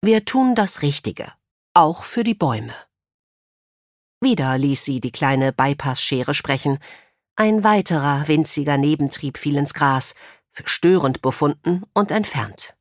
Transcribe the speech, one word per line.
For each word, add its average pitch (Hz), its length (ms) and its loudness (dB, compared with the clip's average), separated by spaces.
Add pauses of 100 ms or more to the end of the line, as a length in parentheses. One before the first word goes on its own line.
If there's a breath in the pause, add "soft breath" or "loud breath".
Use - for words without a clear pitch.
Wir 214 220 2
tun 254 320 0
das 208 280 0
Richtige, - 500 -4 (400)
auch 165 320 4
für - 180 -4
die 233 120 0
Bäume.“ 117 380 -4 (1500)
Wieder 139 360 2
ließ 135 260 0
sie 131 160 -2
die 120 140 -6
kleine 135 400 2
Bypass-Schere 135 800 -2
sprechen. 139 440 -2 (600 loud breath)
Ein 214 260 2
weiterer 151 640 2
winziger 151 500 2
Nebentrieb 143 600 0
fiel 147 180 -2
ins 143 180 0
Gras, 135 400 0 (380 loud breath)
für - 160 -14
störend 165 540 2
befunden 151 600 -2 (100)
und 202 180 0
entfernt. 143 680 -6